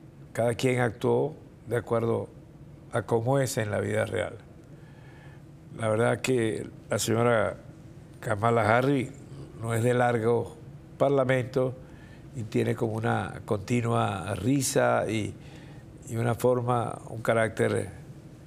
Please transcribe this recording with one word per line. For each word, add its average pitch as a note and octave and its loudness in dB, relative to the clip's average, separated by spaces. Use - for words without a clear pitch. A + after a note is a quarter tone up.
cada A#2 2
quien B2+ 2
actuó B2 2
de A#2 -2
acuerdo A2+ 0
a A#2 0
cómo A#2+ 2
es C3 0
en A2 0
la G2+ 0
vida G#2 0
real. G2 -2
La A2+ -2
verdad A#2 2
que A#2 0
la A#2 0
señora A2+ 4
Kamala A2+ 4
Harris C3+ 2
no A2+ -4
es A2+ 2
de B2 4
largo A#2+ 2
parlamento C3 2
y A#2+ -8
tiene A2+ 0
como A2 -2
una A2 -2
continua A2 0
risa B2 2
y G2+ -2
y A#2 -4
una A#2 2
forma, B2 2
un A2+ -8
carácter, A2 2